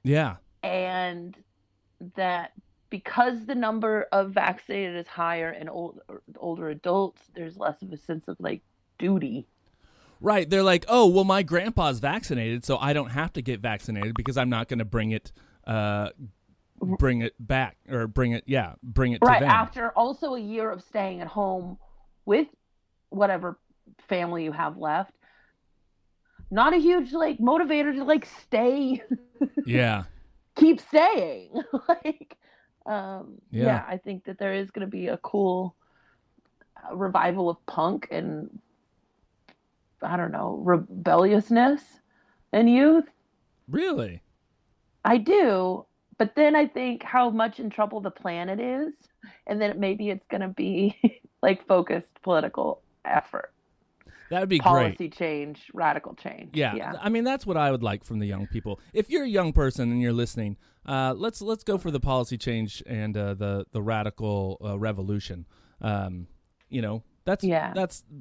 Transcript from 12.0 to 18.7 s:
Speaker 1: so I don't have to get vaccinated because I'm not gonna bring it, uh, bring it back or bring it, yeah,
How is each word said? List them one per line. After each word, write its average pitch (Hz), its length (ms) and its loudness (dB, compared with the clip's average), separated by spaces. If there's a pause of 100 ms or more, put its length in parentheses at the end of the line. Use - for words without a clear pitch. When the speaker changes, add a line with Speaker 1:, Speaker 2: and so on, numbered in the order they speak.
Speaker 1:
so 139 120 0
I 139 160 0
don't 139 180 -2
have 147 220 -4
to - 80 -6
get 117 200 -6
vaccinated 107 540 -4
because 120 220 -2
I'm 123 120 2
not 113 180 -2
gonna 117 160 -4
bring 110 280 -2
it, 110 200 -6 (340)
uh, 104 440 -2 (720)
bring 139 400 0
it 117 180 -6
back 123 380 -2 (120)
or 117 180 -4
bring 120 260 0
it, 117 120 -6
yeah, 120 280 -2 (100)